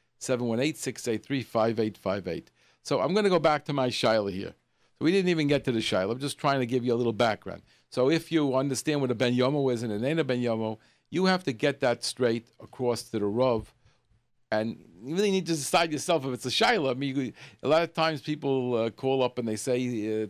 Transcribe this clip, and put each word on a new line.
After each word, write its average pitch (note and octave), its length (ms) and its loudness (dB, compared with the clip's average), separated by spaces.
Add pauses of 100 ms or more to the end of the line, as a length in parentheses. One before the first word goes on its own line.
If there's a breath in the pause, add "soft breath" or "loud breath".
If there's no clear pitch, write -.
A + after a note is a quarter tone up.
(180 soft breath)
seven B2 280 -2
one A2+ 140 0
eight, D3 160 0
six - 320 -6
eight A2 160 -2
three, C#3 180 -2
five A2+ 380 2
eight G#2+ 180 -2
five F#2+ 300 -4
eight. E2 240 -8 (320 soft breath)
So C3+ 160 0
I'm D3 140 0
gonna G#3 160 2
go F3 100 4
back D3+ 240 2
to D3+ 80 -6
my C3+ 160 0
shaila A2 420 2
here. F#2+ 240 -8 (440)
So - 60 -4
we D#3+ 60 4
didn't F#3 200 2
even D#3+ 180 2
get C#3+ 160 2
to C3 80 0
the A2+ 80 2
shaila. G2 320 0
I'm B2+ 80 -6
just C#3 180 -8
trying C#3 220 2
to B2+ 60 0
give A#2+ 180 -2
you A#2+ 100 2
a A#2 60 0
little A#2 120 0
background. G2+ 500 -2 (280 soft breath)
So B2+ 200 2
if E3 200 -2
you D3 240 2
understand C#3 460 0
what B2+ 100 0
a A#2 60 0
ben B2 180 2
yomo C3 380 2
is A#2 100 -2
and A2+ 100 -4
an G#2 120 -4
ain't D#3+ 160 0
a D3+ 40 0
ben B2 160 -2
yomo, A2+ 380 -2 (320 soft breath)
you E3+ 140 0
have F#3 200 2
to C#3 80 -2
get C3 280 0
that A#2+ 240 2
straight A#2 420 0 (140)
across A#2+ 440 -4
to - 140 -6
the G2+ 60 0
Rav. A2+ 500 0 (800)
And A2 320 -2 (180)
you C3+ 120 -8
really G3+ 160 2
need F#3+ 160 0
to E3 80 0
decide E3+ 360 0
yourself D3+ 360 0
if B2+ 80 -2
it's - 100 -10
a B2+ 60 -4
shaila. G#3 400 2
I B2 40 -2
mean, C3+ 220 -4
you, C3 160 -2 (300 loud breath)
a B2+ 60 -2
lot D#3+ 140 4
of E3 120 -4
times D#3+ 260 -2
people, C3+ 540 -2
uh, A2+ 160 0
call C3 320 0
up B2 160 0
and A#2 100 -4
they G#2+ 80 -2
say, A2+ 680 -2
uh, - 60 -4